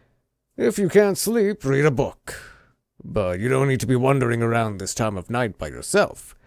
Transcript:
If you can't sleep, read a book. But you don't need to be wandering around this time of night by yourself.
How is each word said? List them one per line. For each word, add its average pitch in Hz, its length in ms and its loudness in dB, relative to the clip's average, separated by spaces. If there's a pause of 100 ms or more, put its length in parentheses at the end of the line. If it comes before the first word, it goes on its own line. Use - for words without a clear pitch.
(580)
If 233 200 0
you 202 120 0
can't 202 260 4
sleep, 208 480 0
read 139 220 2
a 156 40 6
book. - 440 -4 (680)
But 92 380 -2
you 110 80 -2
don't 131 200 2
need 131 120 0
to 110 60 -4
be 127 100 2
wandering 123 460 2
around 117 340 0
this 95 180 -8
time 107 220 -2
of 87 140 -8
night 117 260 -2
by 80 120 -8
yourself. - 680 -2 (120)